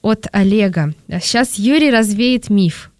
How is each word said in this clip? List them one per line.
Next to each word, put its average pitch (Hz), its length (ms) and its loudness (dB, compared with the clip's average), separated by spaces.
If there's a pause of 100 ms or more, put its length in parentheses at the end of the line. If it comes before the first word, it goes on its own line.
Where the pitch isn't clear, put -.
от 220 320 -2
Олега. 190 600 0 (280)
Сейчас 240 360 -2
Юрий 285 320 2
развеет 226 600 0
миф. 190 500 0